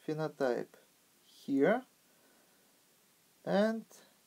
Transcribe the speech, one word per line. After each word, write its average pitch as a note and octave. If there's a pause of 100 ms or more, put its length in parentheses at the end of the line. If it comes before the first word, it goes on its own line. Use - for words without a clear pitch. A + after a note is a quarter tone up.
phenotype D3 (520)
here, D#3 (1600)
and G#3+ (420)